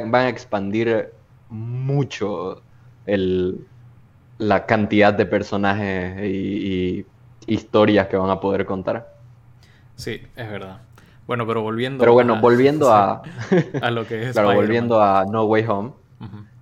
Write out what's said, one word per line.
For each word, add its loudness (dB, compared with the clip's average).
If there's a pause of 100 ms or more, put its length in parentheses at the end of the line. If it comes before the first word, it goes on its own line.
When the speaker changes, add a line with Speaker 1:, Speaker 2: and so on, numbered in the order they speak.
Speaker 1:
van 2
a 0
expandir -4 (340)
mucho -6 (380)
el, -2 (680)
la 0
cantidad 4
de 0
personajes -4
y, -4
y -14 (380)
historias 2
que -2
van 0
a -2
poder -2
contar. -6 (880)
Speaker 2:
Sí, -10 (140)
es -12
verdad. -14 (440)
Bueno, -6
pero -2
volviendo -4
Speaker 1:
Pero 6
bueno, 4
Speaker 2:
a, -2
Speaker 1:
volviendo 4
Speaker 2:
<laughs> -
Speaker 1:
a 4 (580)
Speaker 2:
a -2
lo -4
que -8
es -6
Speaker 1:
claro, 2
Speaker 2:
Spider-Man. -
Speaker 1:
volviendo 2
a 4
No 0
Way 2
Home, -4 (260)
Speaker 2:
Ujú. -18 (140)